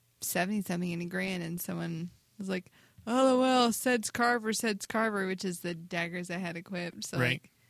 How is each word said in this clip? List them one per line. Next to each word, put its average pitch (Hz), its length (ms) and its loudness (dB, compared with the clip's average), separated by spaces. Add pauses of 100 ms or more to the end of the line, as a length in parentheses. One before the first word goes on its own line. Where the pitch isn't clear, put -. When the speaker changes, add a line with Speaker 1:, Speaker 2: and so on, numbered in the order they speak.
(200)
Speaker 1:
seventy-something 180 720 0
in 175 120 -2
a 175 40 -4
grand, 185 360 -4
and 170 180 -6
someone 170 500 -4 (280)
was 190 100 -8
like, 185 220 -4 (360)
"L 254 200 4 (120)
O 254 40 6
L, 254 300 6
Sed's 247 380 2
Carver, 240 420 2
Sed's 208 340 -2
Carver," 214 400 0
which 185 180 -4
is 180 160 -4
the 175 140 -4
daggers 175 560 -6
I 175 80 -4
had 175 180 -4
equipped. 180 500 -8
So, - 120 -4
Speaker 2:
Right. 127 240 2
Speaker 1:
like, - 80 -20 (200)